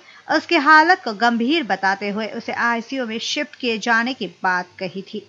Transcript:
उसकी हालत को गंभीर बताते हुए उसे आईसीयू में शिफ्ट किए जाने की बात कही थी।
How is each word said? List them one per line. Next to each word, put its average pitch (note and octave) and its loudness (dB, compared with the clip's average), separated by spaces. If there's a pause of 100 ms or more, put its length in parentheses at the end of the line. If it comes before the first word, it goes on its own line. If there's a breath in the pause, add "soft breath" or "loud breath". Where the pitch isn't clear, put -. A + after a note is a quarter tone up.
(280 loud breath)
उसकी D#4 0
हालत D#4 6
को - -6
गंभीर A#3 2
बताते G3 -2
हुए G#3+ -4
उसे A#3 -8
आईसीयू A#3 -2
में A3 -6
शिफ्ट - -6
किए A#3 -4
जाने A#3 0
की G#3+ -8 (160)
बात F#3 -2 (100)
कही F#3+ -8
थी। G#3 -12